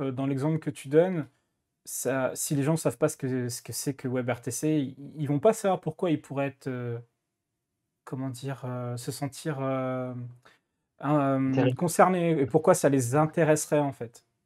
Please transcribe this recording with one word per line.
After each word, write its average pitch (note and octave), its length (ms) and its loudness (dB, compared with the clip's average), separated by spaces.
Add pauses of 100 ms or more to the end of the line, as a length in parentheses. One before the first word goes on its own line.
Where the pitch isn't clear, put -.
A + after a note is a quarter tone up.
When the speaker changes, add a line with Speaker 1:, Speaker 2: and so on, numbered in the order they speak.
Speaker 1:
euh, C3+ 120 -4
dans C3+ 120 -4
l'exemple C#3 340 0
que D3+ 120 -6
tu - 180 -10
donnes, D#3+ 380 4 (600)
ça, B2+ 460 -2
si - 220 -4
les C#3 80 2
gens D#3+ 140 2
savent D3 200 -2
pas D3+ 140 2
ce - 80 -10
que, B2+ 320 -4
ce A#2+ 100 -10
que - 140 -12
c'est - 180 -4
que C3+ 160 -8
W B2 240 -2
R A#2 80 -8
T B2+ 100 -8
C, D3 460 -2
ils, C#3+ 220 -16
ils C#3+ 100 -2
vont C#3+ 100 0
pas A3 140 6
savoir F#3 300 -2
pourquoi E3+ 280 -2
ils D3 120 0
pourraient C#3 240 -4
être, C3+ 200 -12
euh, A#2+ 320 -6 (1080)
comment C3+ 260 -6
dire, C3+ 340 -10
euh, B2 320 -6
se B2+ 160 -8
sentir, C#3+ 480 -6
euh, C3 540 -4 (840)
un, D3 200 2
euh, C3+ 300 2
Speaker 2:
Intéressé. B2+ 260 4
Speaker 1:
concernés, F3 540 4 (100)
et C#3 60 2
pourquoi D#3+ 260 4
ça D#3+ 160 4
les C3+ 260 2
intéresserait, D#3 680 4
en C#3+ 120 0
fait. - 320 -14 (220)